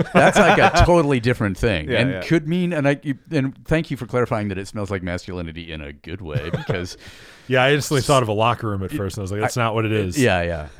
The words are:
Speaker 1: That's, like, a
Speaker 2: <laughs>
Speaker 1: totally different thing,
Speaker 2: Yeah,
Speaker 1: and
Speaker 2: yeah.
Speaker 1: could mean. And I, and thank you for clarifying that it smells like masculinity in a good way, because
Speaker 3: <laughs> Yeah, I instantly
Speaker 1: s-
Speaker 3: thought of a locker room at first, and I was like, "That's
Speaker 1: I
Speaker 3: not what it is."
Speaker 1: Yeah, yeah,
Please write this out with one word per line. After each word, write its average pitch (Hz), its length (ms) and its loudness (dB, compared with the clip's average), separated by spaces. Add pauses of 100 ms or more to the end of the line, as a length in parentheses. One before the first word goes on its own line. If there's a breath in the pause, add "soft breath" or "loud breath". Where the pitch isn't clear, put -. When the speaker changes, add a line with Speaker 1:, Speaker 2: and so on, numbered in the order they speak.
(140)
Speaker 1:
That's, - 240 6
like, 185 220 6
a 170 240 6
Speaker 2:
<laughs> - 20 4
Speaker 1:
totally 156 340 4
different 113 380 0
thing, 92 320 0
Speaker 2:
Yeah, 117 100 0
Speaker 1:
and 120 120 2
Speaker 2:
yeah. 92 100 -6
Speaker 1:
could 160 260 0
mean. 175 240 0
And 147 160 0
I, 143 140 0 (300)
and 135 340 -2
thank 160 240 0
you 135 80 -6
for 123 80 -8
clarifying 113 440 -2
that 95 100 -6
it 98 80 -8
smells 104 240 -6
like 98 100 -4
masculinity 85 680 -8
in 78 100 -10
a 71 100 -12
good 80 300 -12
way, 76 300 -6
because 92 460 -6 (260 loud breath)
Speaker 3:
<laughs> - 240 -20
Yeah, 127 160 2
I 139 100 4
instantly 147 280 0
Speaker 1:
s- - 40 -2
Speaker 3:
thought 135 160 4
of 113 80 -2
a 110 40 0
locker 110 360 0
room 98 140 -4
at 92 80 -8
first, 101 260 -6
and 107 40 -6
I - 20 -6
was 92 80 -8
like, 104 100 -4
"That's 123 160 -2
Speaker 1:
I 120 60 0
Speaker 3:
not 113 100 0
what 113 120 0
it 107 60 0
is." 101 300 0
Speaker 1:
Yeah, 92 220 2
yeah, 80 240 -6 (120)